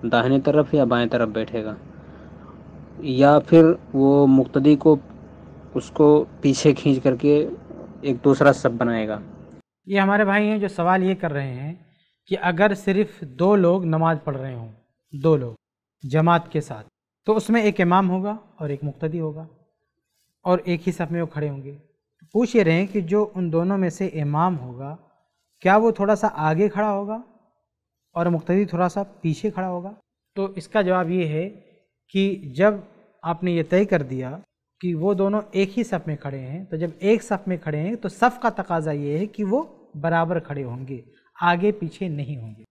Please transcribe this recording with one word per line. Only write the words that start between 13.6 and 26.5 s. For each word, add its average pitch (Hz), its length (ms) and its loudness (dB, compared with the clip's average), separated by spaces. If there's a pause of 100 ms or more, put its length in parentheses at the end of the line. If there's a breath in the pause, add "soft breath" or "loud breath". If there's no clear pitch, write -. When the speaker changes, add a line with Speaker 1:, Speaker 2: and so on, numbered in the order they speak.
Speaker 2:
नमाज 160 320 0
पढ़ 147 160 -8
रहे 131 180 -10
हों, 113 160 -12 (440)
दो 151 240 2
लोग 120 180 -6 (480)
जमात 165 440 2
के 151 140 -4
साथ, 110 220 -14 (440)
तो 214 60 2
उसमें 220 300 0
एक 208 180 0
इमाम 180 260 4
होगा 190 300 -4 (240)
और 147 100 -6
एक 139 120 -8
मुक्तदी 156 360 -8
होगा 156 280 -10 (960)
और 180 220 0
एक 175 140 -2
ही 185 100 -2
सफ़ 165 220 -6
में 170 80 -2
वो 165 60 -4
खड़े 151 200 -6
होंगे। 139 300 -12 (580)
पूछ 226 200 0
ये 220 80 6
रहे 160 120 4
हैं 190 120 0
कि 196 160 -4
जो 202 200 0 (120)
उन 180 140 -4
दोनों 170 280 0
में 185 120 0
से 190 160 -6 (100)
इमाम 156 400 0
होगा, 127 340 -12 (760)
क्या 185 140 4
वो 226 140 2
थोड़ा 208 240 0
सा 214 120 -2
आगे 160 420 0